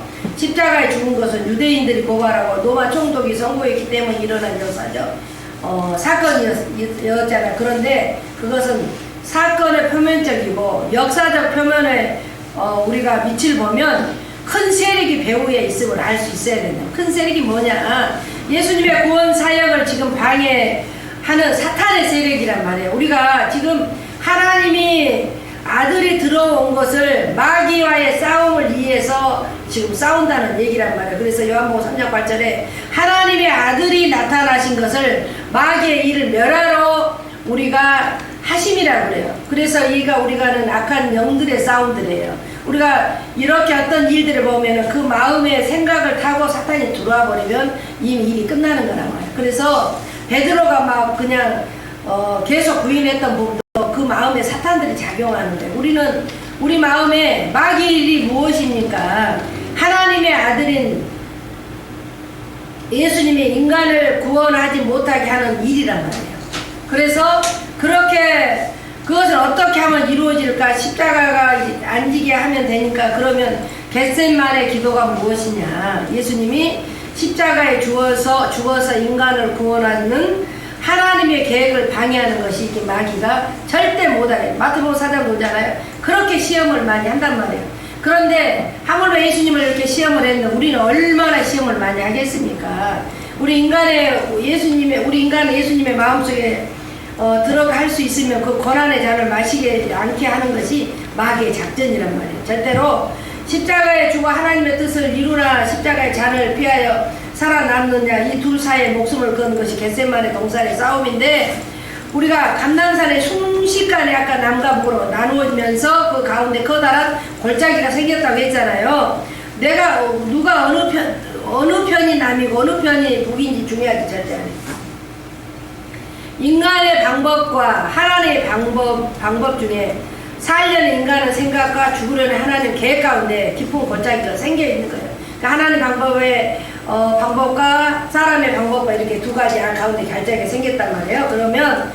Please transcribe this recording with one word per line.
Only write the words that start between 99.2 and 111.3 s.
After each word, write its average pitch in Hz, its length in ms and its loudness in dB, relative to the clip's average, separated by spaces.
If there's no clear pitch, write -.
마시게 226 640 0
않게 226 320 -2
하는 247 340 0
것이 - 340 -2
마귀의 226 380 0
작전이란 202 640 -2
말이에요. - 280 -8
절대로 254 640 0
십자가에 339 640 2
죽어 302 180 0
하나님의 302 500 0
뜻을 294 360 -2
이루나 277 500 2
십자가의 269 480 -2
잔을 247 420 0
피하여 247 500 2
살아남느냐, 247 800 2
이 262 80 -4
둘 285 180 0
사이에 262 300 0
목숨을 226 480 0
건 226 180 0
것이 214 220 -2
겟세마네 226 560 0
동산의 214 420 -2
싸움인데, 254 840 0